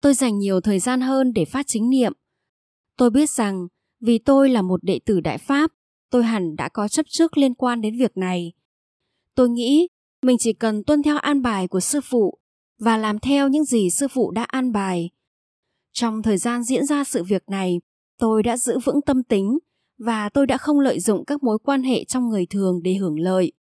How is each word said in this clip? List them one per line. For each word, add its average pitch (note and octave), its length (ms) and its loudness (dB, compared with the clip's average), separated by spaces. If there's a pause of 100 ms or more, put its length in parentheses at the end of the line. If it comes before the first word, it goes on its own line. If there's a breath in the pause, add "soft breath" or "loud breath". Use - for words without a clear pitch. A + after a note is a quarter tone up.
Tôi C#4+ 140 4
dành A3+ 240 0
nhiều G3 220 0
thời G3+ 180 0
gian B3 220 -2
hơn C4 320 0
để G3 120 0
phát C4+ 240 -6
chính A#3 220 -2
niệm. B3+ 220 2 (840)
Tôi B3 140 4
biết C#4+ 200 2
rằng G3 360 -4 (360)
vì A3+ 160 4
tôi C#4 300 4
là A#3+ 140 2
một F3+ 220 0
đệ F3 220 0
tử F#3+ 140 2
Đại D3+ 180 -4
Pháp, C#4+ 340 -2 (380)
tôi B3 140 2
hẳn F#3+ 320 -2
đã C#3+ 120 -6
có G#3+ 200 -6
chấp D4+ 200 -2
trước - 280 0
liên C4+ 180 2
quan A#3+ 260 -4
đến A3 180 -4
việc B3 180 0
này. F3+ 360 -4 (840)
Tôi B3 140 4
nghĩ B3+ 400 2 (340)
mình B3+ 160 4
chỉ A3+ 140 0
cần G#3+ 320 -2
tuân D4 180 2
theo D4 160 0
an C#4 240 0
bài G3+ 260 -2
của F#3 120 -2
sư D4 200 -2
phụ A3+ 380 0 (400)
và A3 180 2
làm G#3+ 220 -2
theo C#4 300 0
những D4 160 2
gì G#3+ 260 2
sư C#4 180 -2
phụ A#3 220 0
đã G3+ 120 -4
an B3+ 300 -4
bài. F#3 380 -2 (840)
Trong A3 300 -4
thời G3+ 160 2
gian A#3+ 240 -4
diễn A#3+ 240 0
ra C#4+ 180 0
sự F#3+ 200 -4
việc F#3+ 240 -2
này, F#3 320 -2 (380)
tôi A3 240 2
đã A#3 140 0
giữ B3 220 -2
vững C#4 280 0
tâm C4 160 0
tính G#3+ 360 0 (400)
và G#3+ 300 -2
tôi C#4 180 2
đã A#3 100 0
không D4 240 0
lợi A#3+ 200 0
dụng G3 240 0
các C#4+ 180 -6
mối A3 160 0
quan C#4 240 -2
hệ B3+ 220 -2
trong B3 240 -4
người G3 180 -2
thường F#3 360 -2
để F#3 120 0
hưởng F3+ 240 -2
lợi. F#3 420 0